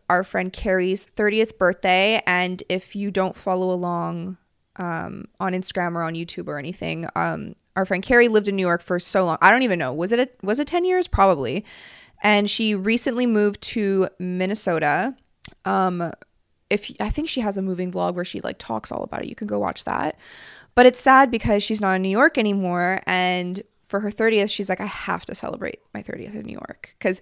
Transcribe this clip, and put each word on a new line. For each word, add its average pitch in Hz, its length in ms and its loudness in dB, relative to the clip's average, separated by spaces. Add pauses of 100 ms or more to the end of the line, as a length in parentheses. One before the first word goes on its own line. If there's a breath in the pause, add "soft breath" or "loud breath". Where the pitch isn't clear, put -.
our 180 140 2
friend 185 300 -4
Carrie's 185 500 0
thirtieth 214 540 0
birthday, 190 680 2
and 180 440 -2
if 185 260 -6
you 202 160 -4
don't 190 240 0
follow 185 360 -2
along, 175 680 -6 (400)
um, 170 480 -8 (140)
on 185 140 -2
Instagram 185 420 -4
or 170 80 -4
on 165 100 -6
YouTube 170 340 -10
or 147 100 -8
anything, 160 580 -8
um, 165 400 -4 (200)
our 190 100 0
friend 185 180 -2
Carrie 240 240 6
lived 214 200 4
in 196 80 -2
New 190 60 0
York 175 220 0
for 175 160 -2
so 190 260 0
long. 165 160 0
I 185 80 8
don't 247 140 6
even 190 160 0
know. 127 120 -2
Was 170 200 -2
it 233 80 2
a, 254 100 2 (160)
was 220 140 0
it 294 80 -2
ten 349 180 0
years? 370 220 2
Probably. 170 580 2 (560 loud breath)
And 208 260 4
she 214 280 0
recently 233 500 0
moved 208 360 2 (120)
to 196 340 2 (120)
Minnesota. 180 960 -2 (500)
Um, 185 480 -2 (560)
if, 208 300 -2
I 208 100 -4
think 311 180 -4
she 254 140 -4
has 202 160 -2
a 190 40 -4
moving 185 300 -4
vlog 175 240 -2
where 180 100 -6
she, - 140 -10
like, - 200 -8
talks - 320 -8
all - 120 -6
about - 200 -8
it. - 60 -10
You - 60 -12
can 214 120 -10
go 208 120 -4
watch - 240 -4
that. - 340 -4 (580 loud breath)
But 247 100 10
it's 247 140 8
sad 262 300 8
because 226 320 0
she's 214 200 -2
not 190 120 2
in 185 100 0
New 190 60 0
York - 280 4
anymore. 190 680 0
And 180 560 -2 (220)
for - 160 -4
her 208 120 -4
thirtieth, 214 400 2
she's 196 180 -4
like, 185 100 -2
"I 202 60 -6
have 180 400 -6
to - 100 -10
celebrate - 440 -8 (140)
my 208 100 -12
thirtieth - 320 -12
in 214 80 -12
New - 100 -12
York." - 460 -16
'Cause 190 220 0